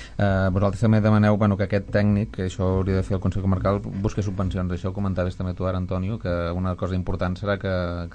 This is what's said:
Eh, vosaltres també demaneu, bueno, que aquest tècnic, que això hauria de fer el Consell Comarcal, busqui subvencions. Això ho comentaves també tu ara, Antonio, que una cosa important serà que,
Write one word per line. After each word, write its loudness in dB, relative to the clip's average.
Eh, 2
vosaltres 2
també 6
demaneu, 6
bueno, 4
que 0
aquest -2
tècnic, 2
que -4
això -4
hauria 2
de 2
fer -2
el -4
Consell 0
Comarcal, 2
busqui -2
subvencions. -2
Això -4
ho -4
comentaves -2
també -4
tu -4
ara, -2
Antonio, -4
que -6
una -2
cosa -4
important -2
serà -2
que, -4